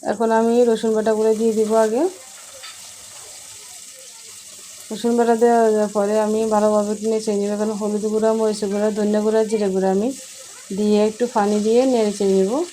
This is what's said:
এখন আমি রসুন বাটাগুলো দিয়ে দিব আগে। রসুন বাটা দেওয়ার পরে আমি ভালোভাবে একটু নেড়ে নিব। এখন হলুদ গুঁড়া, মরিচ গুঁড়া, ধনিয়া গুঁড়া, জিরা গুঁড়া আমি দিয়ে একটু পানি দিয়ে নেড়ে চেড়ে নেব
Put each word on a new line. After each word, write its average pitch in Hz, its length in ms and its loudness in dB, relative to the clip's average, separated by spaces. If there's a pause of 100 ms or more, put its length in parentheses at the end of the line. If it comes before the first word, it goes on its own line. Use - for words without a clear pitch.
(120)
এখন 226 180 -2 (100)
আমি 226 140 2 (120)
রসুন 226 280 0
বাটাগুলো 220 460 0
দিয়ে 226 140 2
দিব 214 180 0 (140)
আগে। 226 180 0 (2750)
রসুন 220 280 -4
বাটা 233 260 2
দেওয়ার 226 520 4
পরে 208 220 0 (100)
আমি 214 140 0 (140)
ভালোভাবে 208 400 2
একটু 208 180 -6
নেড়ে 220 280 -2
নিব। 202 160 -2
এখন 214 220 -2
হলুদ 208 360 -4
গুঁড়া, 220 200 2
মরিচ 214 280 0 (100)
গুঁড়া, 208 160 0 (100)
ধনিয়া 208 240 0
গুঁড়া, 220 280 2
জিরা 208 200 0
গুঁড়া 190 260 0
আমি 214 140 0 (680)
দিয়ে 208 220 4 (100)
একটু 214 140 -4 (120)
পানি 208 300 2
দিয়ে 226 160 4 (100)
নেড়ে 220 260 2
চেড়ে 196 180 2
নেব 190 160 2 (220)